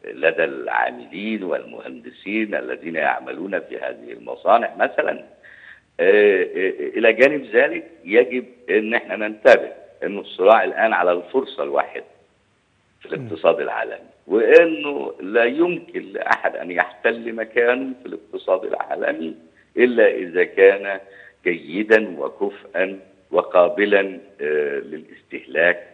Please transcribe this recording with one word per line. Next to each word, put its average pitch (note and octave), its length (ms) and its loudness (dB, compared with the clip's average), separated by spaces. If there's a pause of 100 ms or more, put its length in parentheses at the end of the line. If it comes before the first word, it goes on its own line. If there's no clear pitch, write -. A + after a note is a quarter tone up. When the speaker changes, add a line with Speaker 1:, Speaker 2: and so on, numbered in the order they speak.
Speaker 1:
لدى D#2+ 380 0
العاملين B1+ 1000 -6
والمهندسين B1+ 1120 -8
الذين C2 400 -8
يعملون D2 640 -4
في A#1+ 180 -12
هذه B1 340 -10
المصانع B1 640 0
مثلا. - 480 -2 (760)
آه، G2 440 6
آه، F#2 300 -2 (240)
إلى A2 160 4
جانب C3+ 320 2
ذلك C#3+ 460 0 (140)
يجب A#2+ 400 2 (240)
أن G#2+ 240 0
احنا G2 220 -4
ننتبه G#2+ 560 4 (320)
أن G2 160 -6
الصراع G2 440 4
الآن G2+ 300 0
على F2+ 180 2
الفرصة F2+ 520 -4
الواحدة C#2+ 400 -4 (960)
في - 60 -20
Speaker 2:
مم. - 60 -8
Speaker 1:
الاقتصاد D#2+ 460 0
العالمي، A1+ 480 -8 (200)
وأنه C#3+ 920 4
لا A2+ 260 0
يمكن D#3+ 560 -2
لأحد - 540 -4
أن F2 160 -10
يحتل A#2 640 -4
مكانه B2 680 -2
في - 40 -20
الاقتصاد - 600 -6
العالمي - 680 -6 (420)
إلا A#2 340 4
إذا F2+ 320 -2
كان G2 560 4 (460)
جيدا F#2 720 0
وكفءا F#2+ 800 -6 (320)
وقابلا، F#2+ 880 2 (220)
آه، D2 380 -2
للاستهلاك D#2 1160 -4